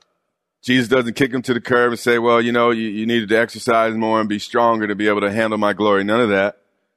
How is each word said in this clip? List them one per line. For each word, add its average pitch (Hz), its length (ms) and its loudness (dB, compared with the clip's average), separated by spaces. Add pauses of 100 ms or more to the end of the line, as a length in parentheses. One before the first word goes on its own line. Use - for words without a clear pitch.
(640)
Jesus 127 260 0
doesn't 120 240 0
kick 131 180 0
him 131 120 -4
to 127 100 -2
the 117 80 -4
curb 123 300 2
and 117 80 -6
say, 120 180 2
"Well, 117 240 2
you 117 100 -2
know, 120 200 2
you, 113 180 -4
you 107 160 -6
needed 117 240 -2
to 110 100 2
exercise 113 540 0
more 110 260 0
and 110 80 -2
be 104 120 -4
stronger 117 480 0
to 104 80 -4
be 104 120 -2
able 104 140 2
to 101 100 0
handle 110 260 -2
my 104 140 0
glory." 101 320 0
None 107 160 0
of 117 100 2
that. 98 280 0 (400)